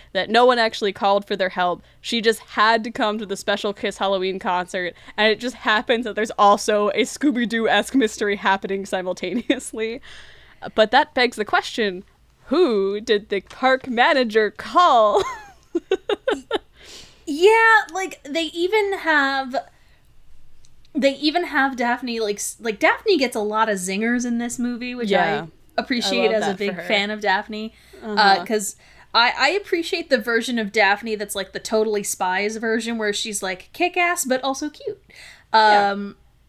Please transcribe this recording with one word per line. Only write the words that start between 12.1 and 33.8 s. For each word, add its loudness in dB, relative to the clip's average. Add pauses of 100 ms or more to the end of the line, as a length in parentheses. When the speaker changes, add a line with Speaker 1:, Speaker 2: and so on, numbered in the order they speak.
Speaker 1:
who 2
did 0
the -4
park -2
manager 2
call? 4 (520)
<laughs> -2 (1300)
Speaker 2:
Yeah, 6 (140)
like, -8
they -4 (100)
even 0
have, 0 (1400)
they 0
even -2
have -2
Daphne, -4
like, -2
s-, -10
like, -6
Daphne 2
gets -2
a -2
lot 0
of 0
zingers -2
in -2
this -6
movie, -6
which -4
Speaker 1:
Yeah. 0 (300)
Speaker 2:
I 0
appreciate 0
Speaker 1:
I 0
love -
Speaker 2:
as 0
a -2
Speaker 1:
that 0
for -10
Speaker 2:
big -4
Speaker 1:
her. -10
Speaker 2:
fan -2
of -8
Daphne. -2 (280)
Speaker 1:
Uh-huh. -8
Speaker 2:
Uh, 4
'cause -4 (360)
I, 4
I 2
appreciate -4
the 4
version -2
of -4
Daphne 2
that's, -8
like, -8
the -10
Totally 0
Spies -2
version, -2
where -2
she's, -6
like, -8
kick-ass, 0